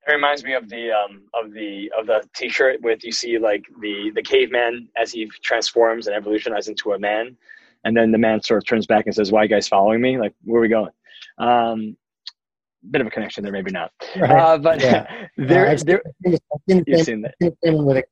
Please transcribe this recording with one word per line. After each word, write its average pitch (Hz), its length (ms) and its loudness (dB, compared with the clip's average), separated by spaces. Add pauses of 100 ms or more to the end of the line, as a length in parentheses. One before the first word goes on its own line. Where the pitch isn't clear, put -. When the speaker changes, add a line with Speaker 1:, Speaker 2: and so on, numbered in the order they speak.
Speaker 1:
It 151 60 2
reminds 143 320 0
me 135 100 -6
of 117 140 -4
the, 117 240 -8
um, 101 300 -4 (100)
of 110 200 -6
the, 104 460 -10
of 110 80 -6
the 110 160 0 (140)
T-shirt 131 460 0
with, 113 220 -2
you 113 80 -10
see, 117 260 -2
like, 104 260 0 (160)
the, 104 340 -8
the 113 80 -2
caveman 120 680 -2 (100)
as 113 140 -2
he 110 180 -8 (120)
transforms 113 640 0
and 101 80 -4
evolutionizes 107 520 -4
into 104 240 -6
a 98 60 -2
man, 107 380 -4 (480)
and 113 120 2
then 117 160 4
the 110 60 4
man 110 240 2
sort 110 160 0
of 95 80 -4
turns 110 200 0
back 110 200 2
and 101 80 -4
says, 104 180 0
"Why 107 80 4
are - 40 4
you 104 60 0
guys 104 180 0
following 107 320 4
me? 131 180 0
Like, 104 160 -4 (100)
where 113 140 2
are 113 40 4
we 110 60 2
going?" 107 220 0 (480)
Um, 113 580 0 (920)
bit 139 100 0
of 117 60 0
a 107 40 -8
connection 104 320 -8
there, 101 100 -8
maybe 95 180 -6
not. 87 220 -8 (240)
Speaker 2:
Right. 165 140 2
Speaker 1:
Uh, 160 280 6
but 156 220 2
Speaker 2:
Yeah. 120 520 0
Speaker 1:
<laughs> - 60 -14
there, 175 280 4
Speaker 2:
Uh, - 40 2
I've 156 100 2
seen, 151 60 -6
Speaker 1:
there, 185 160 2 (240)
Speaker 2:
I've 156 420 -2
seen 185 100 6
the 170 80 2
Speaker 1:
you've 170 120 4
Speaker 2:
same, 160 60 4
Speaker 1:
seen 113 180 -4
that. - 200 -10
Speaker 2:
I've 175 40 2
seen 165 160 -2
the 170 100 2
same 151 140 2
with 135 100 2
a 131 160 -2